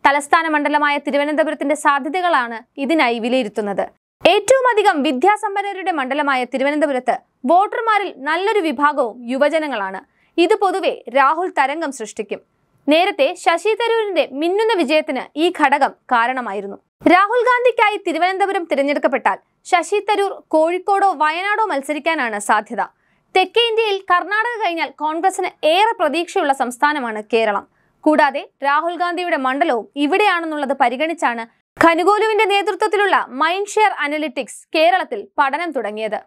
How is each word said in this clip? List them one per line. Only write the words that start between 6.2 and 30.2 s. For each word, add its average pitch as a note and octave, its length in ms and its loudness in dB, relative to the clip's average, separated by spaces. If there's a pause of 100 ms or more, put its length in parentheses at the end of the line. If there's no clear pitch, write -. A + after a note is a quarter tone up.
തിരുവനന്തപുരത്ത് C#4 640 0 (360)
വോട്ടർമാരിൽ G#4 580 2 (180)
നല്ലൊരു G4 400 0
വിഭാഗവും C#4+ 500 0 (160)
യുവജനങ്ങളാണ്. C4 680 -2 (380)
ഇത് F4+ 240 4
പൊതുവെ F#4 280 0 (260)
രാഹുൽ D#4 320 2 (100)
തരംഗം C#4+ 400 -2
സൃഷ്ടിക്കും. G#3+ 420 -10 (520)
നേരത്തെ E4+ 360 2 (140)
ശശി E4+ 380 0
തരൂരിന്റെ A4 440 0 (160)
മിന്നുന്ന G4+ 400 0
വിജയത്തിന് D4+ 420 0 (220)
ഈ - 20 2 (140)
ഘടകം C#4 320 2 (200)
കാരണമായിരുന്നു. G#3 680 -2 (340)
രാഹുൽ G4+ 360 4
ഗാന്ധിക്കായി A#4+ 580 2
തിരുവനന്തപുരം F#4 640 0
തിരഞ്ഞെടുക്കപ്പെട്ടാൽ C#4 680 0 (320)
ശശി F4+ 380 0
തരൂർ G4+ 260 0 (200)
കോഴിക്കോടോ F#4 540 2 (140)
വയനാടോ F#4+ 480 0
മത്സരിക്കാനാണ് C#4+ 800 -2
സാധ്യത. G#3+ 360 0 (520)
തെക്കേ F#4+ 340 2
ഇന്ത്യയിൽ A4 280 0 (120)
കർണാടക G#4 520 0
കഴിഞ്ഞാൽ E4 280 -4 (120)
കോൺഗ്രസിന് E4+ 480 -2 (240)
ഏറെ G#4+ 260 2
പ്രതീക്ഷയുള്ള E4 640 -2
സംസ്ഥാനമാണ് B3 600 -2 (100)
കേരളം. A3 320 0 (400)
കൂടാതെ D4+ 380 2 (240)
രാഹുൽ D#4 300 0
ഗാന്ധിയുടെ F4 500 -2
മണ്ഡലവും C#4 420 -2 (160)
ഇവിടെയാണെന്നുള്ളത് D#4+ 800 0